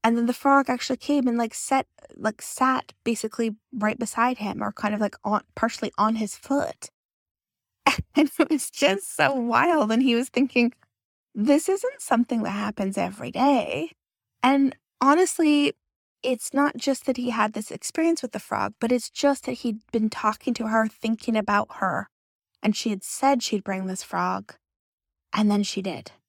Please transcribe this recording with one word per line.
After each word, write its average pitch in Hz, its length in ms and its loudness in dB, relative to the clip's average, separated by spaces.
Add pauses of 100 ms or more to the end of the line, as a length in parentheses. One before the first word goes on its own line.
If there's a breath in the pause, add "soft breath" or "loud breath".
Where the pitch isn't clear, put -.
And 233 140 4
then 233 80 2
the 247 60 0
frog 277 360 4
actually 254 280 -2
came 277 320 0
and, 233 100 0
like, 226 160 -4
sat, - 320 -2 (300)
like, - 260 -4
sat - 500 -2 (120)
basically 220 500 -2 (180)
right 208 260 -2
beside 240 400 -2
him, 208 240 -6
or 208 100 -4
kind 208 220 -4
of, 208 60 -4
like, 202 220 -2
on, 208 200 0 (120)
partially - 420 -4
on 220 200 2
his 220 180 -6
foot. - 560 -4 (960)
<laughs> - 120 2 (160)
And 294 240 4
it 302 120 4
was 302 200 -2
just - 460 0
so 277 160 4
wild. 240 580 2
And 226 120 4
he 247 120 4
was 240 140 0
thinking, 240 440 2 (640)
"This 277 340 2
isn't 494 340 -4
something 233 400 0
that - 80 -2
happens 202 480 -4
every 196 320 -6
day." 262 640 0 (500)
And 277 340 4 (240)
honestly, 294 720 4 (500)
it's 247 300 -4
not 285 240 2
just 262 300 -2
that 254 100 0
he 247 140 -4
had 220 220 0
this 214 180 -8
experience - 520 -2
with 240 100 -8
the 208 60 -8
frog, - 420 -4
but 233 120 0
it's 247 160 -2
just - 380 0
that 262 60 -6 (100)
he'd 226 180 -4 (120)
been 220 180 0
talking 220 440 -4
to 220 120 -6
her, 220 220 2
thinking 220 480 -4
about 208 400 0
her. 190 320 -4 (540)
And 214 140 0
she - 140 -4
had 190 120 -6
said 269 400 0
she'd 202 220 -4
bring 190 220 -6
this 185 160 -8
frog, 185 520 -4 (760)
and 208 180 2
then 208 120 2
she 196 180 -6
did. 160 320 -10 (160)